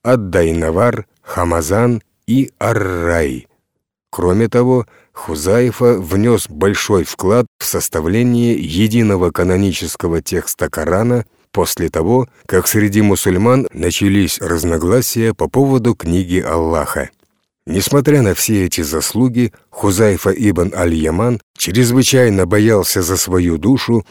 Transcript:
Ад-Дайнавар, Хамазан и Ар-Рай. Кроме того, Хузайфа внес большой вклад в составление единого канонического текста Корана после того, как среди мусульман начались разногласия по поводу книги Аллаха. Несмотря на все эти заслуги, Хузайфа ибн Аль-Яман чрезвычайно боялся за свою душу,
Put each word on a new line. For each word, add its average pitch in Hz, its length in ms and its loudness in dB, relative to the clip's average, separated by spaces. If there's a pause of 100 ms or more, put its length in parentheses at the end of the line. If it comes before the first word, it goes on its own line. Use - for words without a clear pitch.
Ад-Дайнавар, 85 1080 0 (140)
Хамазан 90 800 0 (240)
и 127 320 0
Ар-Рай. 85 920 -2 (600)
Кроме 92 380 0
того, 123 380 0 (260)
Хузайфа 107 880 0
внес 98 480 0
большой 95 560 0
вклад 110 440 0 (120)
в - 60 -10
составление 117 880 0
единого 98 800 0
канонического 90 920 -2
текста - 480 -6
Корана 104 560 -2 (260)
после 85 380 -2
того, 110 400 0 (160)
как 92 200 0
среди 107 360 0
мусульман 101 720 2
начались 90 640 0
разногласия 87 920 0
по - 160 -4
поводу 127 460 2
книги 90 440 0
Аллаха. 80 720 -2 (580)
Несмотря 135 560 2
на 95 100 2
все 98 320 0
эти 87 160 -4
заслуги, 110 720 -2 (160)
Хузайфа 98 640 0
ибн 92 420 0
Аль-Яман 87 640 0 (160)
чрезвычайно 117 920 2
боялся 104 560 2
за 90 140 -2
свою 87 420 0
душу, 117 520 0